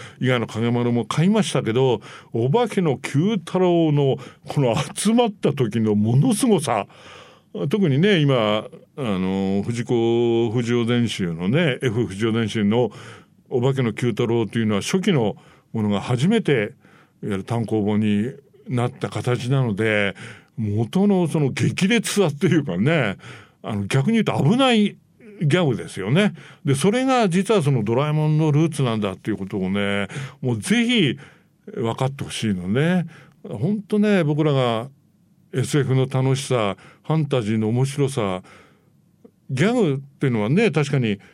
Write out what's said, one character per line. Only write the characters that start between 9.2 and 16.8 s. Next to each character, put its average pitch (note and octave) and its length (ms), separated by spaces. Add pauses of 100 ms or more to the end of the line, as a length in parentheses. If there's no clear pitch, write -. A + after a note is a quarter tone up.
藤 A#2 220
子 A#2 680
不 B2 120
二 A2+ 60
雄 A#2+ 160
全 A#2+ 220
集 F2+ 260
の F2 140
ね、 C#3 360
F A#2 240
不 F#2+ 80
二 G2 40
雄 A2+ 120
全 A2+ 180
集 G#2+ 140
の A2+ 260 (600)
お B2 120
化 C3+ 140
け C3+ 80
の A2 100
九 A#2+ 140
太 A#2 180
郎 A2+ 220
と A#2+ 100
い A2+ 60
う - 20
の G#2+ 100
は F#2+ 60
初 F#3+ 200
期 G#3 100
の A2+ 240 (360)
も A2 120
の G#2 60
が G2+ 120
初 B2 260
め A3+ 140
て、 D#3 100 (680)